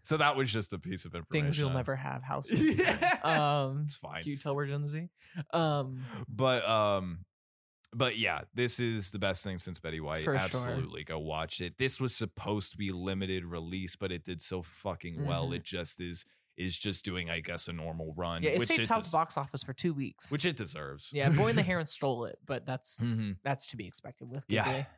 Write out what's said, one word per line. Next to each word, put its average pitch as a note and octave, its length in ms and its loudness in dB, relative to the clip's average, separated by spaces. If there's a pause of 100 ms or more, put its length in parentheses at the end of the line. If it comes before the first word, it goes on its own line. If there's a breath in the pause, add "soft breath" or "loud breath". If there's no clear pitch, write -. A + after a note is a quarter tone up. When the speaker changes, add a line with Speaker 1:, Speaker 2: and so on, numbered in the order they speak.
Speaker 1:
so D#3 140 2
that D3 200 6
was C3 160 2
just G#2+ 200 0
a F#2 60 -4
piece F#2 260 -6
of F2 100 -10
information. D3 320 0
Speaker 2:
Things C#3+ 120 2
you'll C#3+ 120 2
Speaker 1:
Uh, B2+ 40 -2
Speaker 2:
never C3 220 0
have, C3+ 260 -4
houses. D3 520 4
Speaker 1:
<laughs> - 40 2
Yeah. F4 440 4
Speaker 2:
Um, D3 640 4
Speaker 1:
It's D3 120 -4
fine. E3 260 -8
Speaker 2:
can D3+ 100 -4
you C#3 60 -6
tell C#3 160 -2
we're C#3+ 120 0
Gen C#3+ 200 -2
Z? D#3 220 -6 (440 loud breath)
Um, C#3+ 480 2 (280 loud breath)
Speaker 1:
But, B2 400 4
um, G2 560 4 (680)
but A#2 260 2
yeah, F2 240 2 (120)
this A#2+ 260 2
is A2+ 300 0
the G#2 80 -6
best F#2+ 260 2
thing F#2 140 -4
since F2 200 -6
Betty D#2+ 220 -4
White. D#2 180 -2
Speaker 2:
For D#2 60 0
sure. - 120 2
Speaker 1:
Absolutely A#2+ 680 -2
go D#2+ 140 -6
watch D#2 420 -4
it. F2 180 -6
This C3 220 0
was B2+ 140 0
supposed G#2 580 -2
to - 60 -14
be G2 140 -2
limited F#2 520 -2
release, F2 520 -6
but F#2+ 160 -4
it E2+ 120 -6
did F2 180 -8
so F2+ 200 -4
fucking F2 640 -6
well. E2+ 200 0
Speaker 2:
Mm-hmm. E2 80 -2
Speaker 1:
It F2 100 -6
just F2 360 -6
is, F2 240 -8 (320 soft breath)
is F2+ 220 -2
just G2 260 -2
doing, F2+ 260 -4
I E2 100 -2
guess, E2+ 280 -6
a F2 40 -6
normal D#2+ 440 -6
run, E2+ 260 -2
Speaker 2:
Yeah, D3+ 80 2
it D3+ 100 4
Speaker 1:
which - 80 6
Speaker 2:
stayed E4 120 4
Speaker 1:
it G3 60 2
Speaker 2:
top A3+ 180 2
Speaker 1:
des- E3 60 -4
Speaker 2:
box E3 260 2
office C#3 260 -4
for C3+ 100 -6
two E3+ 220 -2
weeks. - 380 -4
Speaker 1:
which D3 140 2
it D#3+ 100 0
deserves. D2 560 -6
Speaker 2:
Yeah, C#3+ 180 6
Boy F#3 180 8
in A#3 80 4
the A3 60 6
Speaker 1:
<laughs> - 0 -
Speaker 2:
Heron F3 240 2
stole B2 400 0
it, - 200 -10
but C3 200 -4
that's, - 340 0
Speaker 1:
Mm-hmm. A2+ 320 0 (100)
Speaker 2:
that's C#3 260 0
to - 80 -8
be G2+ 100 -10
expected B2+ 440 -12
with C#3 180 -8
Speaker 1:
Yeah. G#2+ 160 4
Speaker 2:
Ghibli. C3+ 220 0 (120)